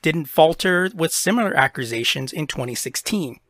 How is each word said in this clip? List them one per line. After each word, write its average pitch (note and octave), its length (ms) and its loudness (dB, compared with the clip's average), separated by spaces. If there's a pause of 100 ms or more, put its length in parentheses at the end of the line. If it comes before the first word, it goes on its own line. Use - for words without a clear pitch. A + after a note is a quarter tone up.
didn't D#3+ 240 0
falter F3+ 680 4
with D#3+ 180 -2
similar G#3 420 0
accusations C3 760 0
in D3+ 160 -6
twenty B2 260 -6
sixteen. - 640 -4 (120)